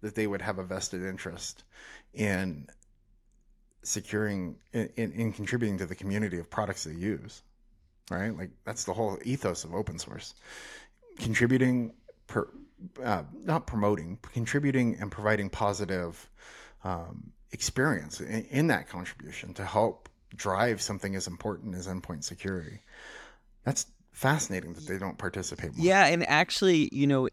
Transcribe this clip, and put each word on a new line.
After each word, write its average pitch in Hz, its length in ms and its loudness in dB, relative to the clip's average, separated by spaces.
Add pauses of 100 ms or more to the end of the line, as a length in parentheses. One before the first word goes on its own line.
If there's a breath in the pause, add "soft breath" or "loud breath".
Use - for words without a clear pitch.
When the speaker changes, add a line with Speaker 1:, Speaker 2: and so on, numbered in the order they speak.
Speaker 1:
that 104 160 -8
they 107 100 4
would 98 160 -2
have 98 160 0
a 95 60 -4
vested 92 400 -4
interest 92 580 -8 (520 loud breath)
in 92 520 0 (1160)
securing, 101 720 -2 (160)
in, 113 240 0
in, 113 160 -2
in 110 200 -2
contributing 104 460 0
to 92 80 -4
the 90 80 -8
community 98 440 -2
of 82 120 -8
products 101 320 -2
they 78 120 -8
use, 90 480 -4 (680)
right? 98 260 0
Like, 90 140 -8 (140)
that's 110 200 -6
the 95 80 0
whole 104 320 0
ethos 113 400 0
of 82 100 -8
open 92 240 -2
source. - 360 -10 (840 loud breath)
Contributing, 123 720 4 (340)
per-, - 260 -2 (500)
uh, 104 220 0 (180)
not 165 240 0
promoting, 104 520 2 (140)
contributing 127 680 2
and 104 100 -4
providing 104 400 2
positive, 95 800 0 (540 loud breath)
um, 85 480 -6 (200)
experience 104 680 0
in, 110 240 -4
in 156 240 2
that 98 200 2
contribution 90 680 -10
to 98 100 -6
help 104 440 0 (260)
drive 104 460 2
something 98 360 -4
as 92 100 -6
important 92 480 -6
as 90 140 -6
endpoint 87 340 -6
security. 92 580 -6 (840 loud breath)
That's - 220 0 (260)
fascinating 101 600 0
that 78 120 -12
they 95 120 -2
don't 92 200 -4
participate 90 580 -4
more. 160 80 2
Speaker 2:
Yeah, 190 220 8
and 170 220 4
actually, 165 640 6
you 139 140 4
know, 135 260 6